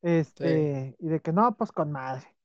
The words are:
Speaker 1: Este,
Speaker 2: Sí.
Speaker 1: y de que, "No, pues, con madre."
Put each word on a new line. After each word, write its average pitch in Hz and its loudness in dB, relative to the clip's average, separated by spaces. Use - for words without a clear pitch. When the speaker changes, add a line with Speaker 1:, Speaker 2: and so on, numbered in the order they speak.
Speaker 1:
Este, 151 0
Speaker 2:
Sí. 170 -10
Speaker 1:
y 160 -4
de 160 0
que, 165 -4
"No, 214 4
pues, 214 -4
con 151 -4
madre." 131 -8